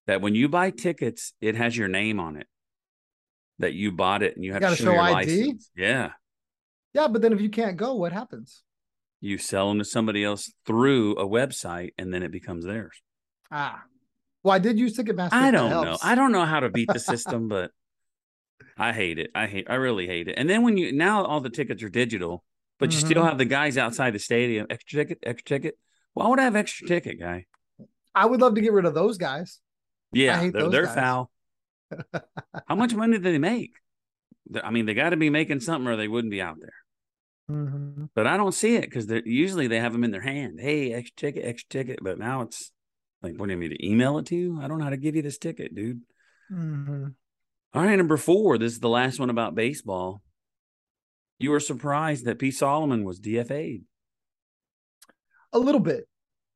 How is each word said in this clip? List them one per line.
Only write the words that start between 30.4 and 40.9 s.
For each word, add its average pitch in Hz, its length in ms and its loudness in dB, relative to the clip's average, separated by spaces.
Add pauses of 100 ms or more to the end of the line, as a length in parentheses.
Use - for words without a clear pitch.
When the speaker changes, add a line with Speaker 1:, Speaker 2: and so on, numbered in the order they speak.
Speaker 2:
hate 180 100 0
Speaker 1:
they're, 113 120 0
Speaker 2:
those - 80 2
Speaker 1:
they're 156 140 4
Speaker 2:
guys. 160 100 -4
Speaker 1:
foul. 127 340 0 (600)
Speaker 2:
<laughs> - 760 -14
Speaker 1:
How - 80 -2
much 233 200 0
money 226 240 2
do 175 40 -8
they 175 160 2
make? 202 340 -2 (800)
Th-, 110 120 -6
I 107 60 -8
mean, 113 160 0
they 107 80 0
gotta 160 220 2
be 156 140 2
making 147 300 0
something 131 260 -4
or 117 100 0
they 107 120 -4
wouldn't 113 240 -4
be 95 100 -4
out 80 180 -8
there. - 140 -20 (840)
Speaker 2:
Mm-hmm. 143 580 -8
Speaker 1:
But 110 120 2
I 160 100 2
don't 196 160 2
see 226 240 2
it - 140 -2
'cause 113 160 -6
they're, 113 200 -2
usually 147 420 0
they 113 100 0
have 117 160 -2
'em 120 100 0
in 117 60 0
their 95 120 -6
hand. 139 380 -6
"Hey, 139 320 -2